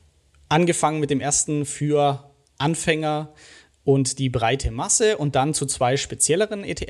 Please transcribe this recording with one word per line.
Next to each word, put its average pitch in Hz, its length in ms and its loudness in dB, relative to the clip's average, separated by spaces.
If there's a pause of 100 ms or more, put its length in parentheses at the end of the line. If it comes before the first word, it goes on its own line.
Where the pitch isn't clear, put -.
(480)
angefangen 156 520 2
mit 147 120 0
dem 135 100 0
ersten 143 460 -2
für 143 640 0 (260)
Anfänger 156 800 -2 (500)
und 139 340 2
die 135 100 0
breite 120 400 0
Masse 202 480 0
und 147 180 -2
dann 139 200 0
zu 143 100 -4
zwei 131 320 0
spezielleren 202 680 -2
E 180 120 -8
T - 140 -6